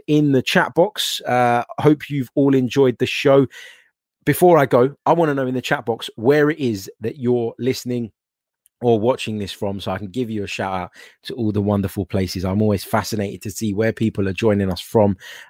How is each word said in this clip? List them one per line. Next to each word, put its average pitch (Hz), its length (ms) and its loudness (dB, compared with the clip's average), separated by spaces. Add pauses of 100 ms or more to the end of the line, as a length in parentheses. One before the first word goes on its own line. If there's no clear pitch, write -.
in 151 280 2
the 127 100 2
chat 165 320 0
box. - 460 0
Uh, 120 420 0 (160)
hope 147 320 2
you've 139 240 -4
all 139 180 4
enjoyed 127 460 2
the 120 80 0
show. 139 400 4 (760)
Before 165 360 6
I 135 80 4
go, 135 280 2 (120)
I 143 60 6
wanna 165 200 2
know 135 140 -2
in 127 80 -4
the 123 80 -4
chat 147 200 -2
box 110 320 -6
where 147 360 4
it 160 80 -6
is 113 400 -4
that 110 180 -8
you're 120 400 -2
listening 120 540 -4 (720)
or 117 180 2
watching 113 400 -2
this 98 140 -8
from, 101 260 -6
so 101 100 -8
I 95 80 -4
can 95 120 -12
give 120 200 -6
you 107 140 -6
a 98 40 -8
shout 98 260 -6
out 90 180 -6 (320)
to - 120 -14
all 107 180 -2
the 104 80 0
wonderful 101 440 0
places. 95 380 -4
I'm 92 180 0
always 104 220 0
fascinated 101 600 -4
to 110 60 -10
see 104 240 -4
where 110 200 0
people 104 340 -2
are 95 60 -2
joining 101 360 0
us 87 120 -6
from. 104 340 2 (340)